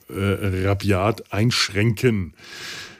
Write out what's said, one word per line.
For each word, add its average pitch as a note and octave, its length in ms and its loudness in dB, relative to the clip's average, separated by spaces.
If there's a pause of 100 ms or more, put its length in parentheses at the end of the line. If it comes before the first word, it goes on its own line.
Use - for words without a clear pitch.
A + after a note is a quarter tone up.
äh, F#2+ 580 0
rabiat G2 640 0
einschränken. G#2 1040 2 (640)